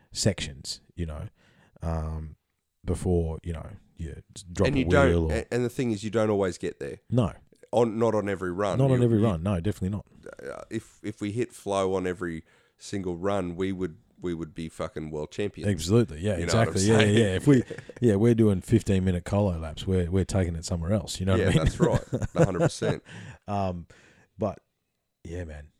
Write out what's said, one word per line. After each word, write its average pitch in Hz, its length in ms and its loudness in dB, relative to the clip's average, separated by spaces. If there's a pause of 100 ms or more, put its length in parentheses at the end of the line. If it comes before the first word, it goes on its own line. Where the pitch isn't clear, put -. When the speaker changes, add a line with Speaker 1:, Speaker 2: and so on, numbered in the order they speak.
(120)
Speaker 1:
sections, - 680 -4 (140)
you 85 120 -6
know, 80 220 -10 (540)
um, 80 540 -6 (480)
before, 85 580 0
you 87 100 -6
know, 76 140 -10 (300)
you 76 180 -10 (380)
drop 98 160 2
Speaker 2:
And 139 80 2
Speaker 1:
a - 20 2
Speaker 2:
you 131 60 2
don't, 139 240 6
Speaker 1:
wheel 82 240 2
or - 20 0
Speaker 2:
a-, 110 180 -4
and 123 120 0
the 117 60 -2
thing 123 200 -2
is, 107 140 -4
you 110 60 -4
don't 107 200 2
always 98 260 0
get - 220 -8
there. 69 220 -10 (100)
Speaker 1:
No. 113 220 2 (400)
Speaker 2:
On, 110 260 2
not 113 160 2
on 104 140 0
every 92 240 -4
run. 98 260 -2
Speaker 1:
Not 135 120 4
on 127 80 4
Speaker 2:
You, 120 60 4
Speaker 1:
every 117 140 4
Speaker 2:
you, 104 60 4
Speaker 1:
run. 90 180 0
No, 98 180 0
definitely 92 300 -2
not. 101 160 -8 (400)
Speaker 2:
uh, - 240 -12
if, - 320 -10
if 104 180 -8
we 104 120 -4
hit 117 200 -4
flow 98 420 0
on 92 120 0
every 87 380 -4 (340)
single 90 380 -6
run, 92 400 -2
we 95 160 -2
would, 90 240 -6 (240)
we 90 140 -4
would 80 200 -8
be 82 140 -8
fucking 78 420 -8
world 76 220 -8
champions. 101 380 -4
Speaker 1:
Absolutely. 87 500 2
Yeah, 98 180 -2
Speaker 2:
You 85 80 -2
know 82 80 2
what 113 140 4
I'm 80 60 -6
Speaker 1:
exactly. 95 120 2
Yeah, 110 60 6
yeah, 110 80 6
Speaker 2:
saying? 104 180 6
Speaker 1:
yeah. 104 180 4
If 90 100 0
we, 139 160 6 (200)
Speaker 2:
<laughs> - 180 -14
Speaker 1:
yeah, 117 160 6
we're 117 180 6
doing 107 260 4
fifteen 101 440 2
minute 90 200 0
colo 101 340 0
laps. 80 280 -8
We're, 92 240 2
we're 92 140 2
taking 87 300 0
it 80 100 -8
somewhere 85 280 -2
else. - 260 -2
You 92 80 -2
know 95 60 4
what 92 80 4
I 95 40 2
Speaker 2:
Yeah, 92 60 4
Speaker 1:
mean? 160 140 4
Speaker 2:
that's - 160 2
right. 107 240 2 (140)
Speaker 1:
<laughs> - 180 -6
Speaker 2:
A 87 80 6
hundred 90 160 -2
percent. - 420 -2 (460)
Speaker 1:
Um, 95 380 -4 (520)
but 98 220 -4 (640)
yeah, 85 200 -8
man. 76 240 -14 (120)